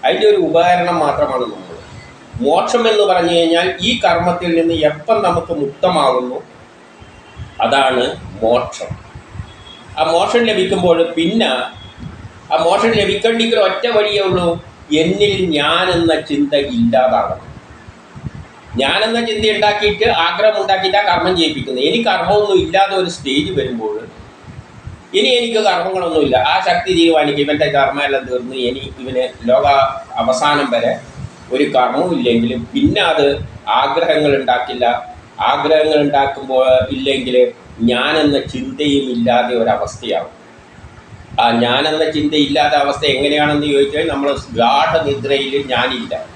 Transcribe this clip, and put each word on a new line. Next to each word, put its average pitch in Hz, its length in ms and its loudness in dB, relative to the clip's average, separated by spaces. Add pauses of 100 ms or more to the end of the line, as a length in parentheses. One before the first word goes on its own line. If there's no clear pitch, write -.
അതിൻ്റെ 185 240 2
ഒരു 202 180 6
ഉപകരണം 175 560 2
മാത്രമാണ് 135 480 0
നമ്മൾ. 95 260 -14 (680)
മോക്ഷം 190 460 2
എന്ന് 208 200 4
പറഞ്ഞു 170 280 2
കഴിഞ്ഞാൽ 170 300 2 (200)
ഈ - 20 2 (140)
കർമ്മത്തിൽ 175 540 0
നിന്ന് 165 200 0 (120)
എപ്പം 214 360 -2
നമുക്ക് 175 340 -2
മുക്തമാകുന്നു, 139 800 -2 (1300)
അതാണ് 127 400 2 (380)
മോക്ഷം. - 460 -2 (1080)
ആ 160 160 0
മോക്ഷം 220 360 2
ലഭിക്കുമ്പോൾ 180 500 2 (180)
പിന്നെ 180 340 2 (1000)
ആ - 40 2 (100)
മോക്ഷം 208 260 2 (100)
ലഭിക്കേണ്ടെങ്കിൽ 226 680 0
ഒറ്റ 190 180 -4 (120)
വഴിയേ 208 320 0
ഉള്ളൂ, 175 180 0 (540)
എന്നിൽ 196 340 2 (220)
ഞാൻ 165 260 2 (120)
എന്ന 165 160 2 (180)
ചിന്ത 143 240 0 (240)
ഇല്ലാതാകണം. 123 680 0 (1300)
ഞാൻ 147 240 0
എന്ന 226 240 0
ചിന്ത 214 240 -4
ഉണ്ടാക്കിയിട്ട്, 208 540 0 (180)
ആഗ്രഹം 185 360 2
ഉണ്ടാക്കിയിട്ട് 190 380 0
ആ - 80 4
കർമ്മം 175 320 0
ചെയ്യിപ്പിക്കുന്നത്. 131 480 -2
ഇനി 233 120 0 (100)
കർമ്മമൊന്നും 190 560 2
ഇല്ലാതെ 196 340 0
ഒരു 175 160 -2
സ്റ്റേജ് 139 420 -4
വരുമ്പോൾ 117 380 -4 (1200)
ഇനി 233 100 2 (100)
എനിക്ക് 226 300 -2
കർമ്മങ്ങളൊന്നുമില്ല, 170 680 0 (140)
ആ 175 40 2 (120)
ശക്തി 175 320 0
തീരുമാനിക്കും 147 460 4
ഇവൻ്റെ 147 320 0
കർമ്മമെല്ലാം 139 520 0
തീർന്നു, 123 260 -4 (140)
ഇനി 131 140 -6 (200)
ഇവന് 127 220 -4 (240)
ലോക 135 180 4 (560)
അവസാനം 139 520 0
വരെ 117 180 0 (640)
ഒരു 139 120 2 (100)
കർമ്മവും 135 420 2
ഇല്ലെങ്കിലും 117 440 0 (100)
പിന്നെ - 300 2 (100)
അത് 147 140 2 (540)
ആഗ്രഹങ്ങൾ 156 600 0
ഉണ്ടാക്കില്ല. 123 460 -2 (640)
ആഗ്രഹങ്ങൾ 151 560 2
ഉണ്ടാക്കുമ്പോൾ 135 580 0 (320)
ഇല്ലെങ്കിൽ 131 420 0 (540)
ഞാൻ 131 200 0 (120)
എന്ന 143 140 2 (160)
ചിന്തയും 135 520 -2 (100)
ഇല്ലാതെ 120 460 2
ഒരവസ്ഥയാവും. - 720 -4 (1080)
ആ 117 40 4 (200)
ഞാൻ 127 240 2
എന്ന 156 160 0 (120)
ചിന്ത 151 180 0 (120)
ഇല്ലാത്ത 147 280 2 (100)
അവസ്ഥ 143 200 -2 (100)
എങ്ങനെയാണെന്ന് 147 600 0
ചോദിച്ചാൽ 143 400 0
നമ്മൾ 143 160 -2 (280)
ഗാഠനിദ്രയിൽ 139 960 0 (180)
ഞാനില്ല. 120 420 -4 (220)